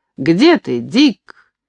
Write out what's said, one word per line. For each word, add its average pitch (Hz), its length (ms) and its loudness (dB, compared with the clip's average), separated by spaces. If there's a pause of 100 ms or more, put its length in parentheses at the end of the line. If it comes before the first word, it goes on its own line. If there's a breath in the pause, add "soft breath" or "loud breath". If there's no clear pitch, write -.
(160)
Где 202 420 2
ты, 123 220 -6
Дик?» 202 720 -4 (140)